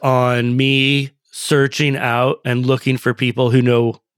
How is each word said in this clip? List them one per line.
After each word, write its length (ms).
on 540
me 540
searching 640
out 480
and 220
looking 300
for 180
people 360
who 120
know 380